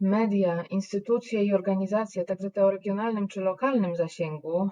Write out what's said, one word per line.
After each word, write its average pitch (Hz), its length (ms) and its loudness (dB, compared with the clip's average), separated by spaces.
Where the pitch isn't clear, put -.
media, 196 640 2
instytucje 208 800 -2
i 202 100 2
organizacje, 190 720 0
także 190 260 -4
te 196 140 2
o 196 60 6
regionalnym 202 560 -2
czy 196 140 -6
lokalnym 190 540 0
zasięgu, 165 760 -2